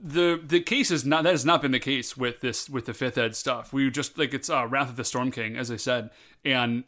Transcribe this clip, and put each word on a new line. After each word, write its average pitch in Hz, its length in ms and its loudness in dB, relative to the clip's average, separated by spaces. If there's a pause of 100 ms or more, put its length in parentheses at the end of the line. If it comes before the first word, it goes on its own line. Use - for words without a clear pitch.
the, 170 420 2
the 160 180 4
case 240 300 2
is 147 140 0
not, 156 180 2
that 170 80 6
has 143 140 2
not 160 160 4
been 139 100 0
the 127 80 2
case 131 360 -4
with 123 260 -2
this, 123 280 -4
with 131 160 -4
the 117 80 -6
fifth 127 240 -4
ed 117 180 0
stuff. - 380 -4
We 135 180 4
just, 139 260 -4
like, 143 160 0
it's, - 160 -4
uh, 135 180 0
Wrath 135 220 0
of 120 60 -12
the 127 80 -4
Storm 127 280 0
King, 113 260 -6
as 123 140 -4
I 113 60 -4
said, 117 320 -2 (340)
and 123 440 2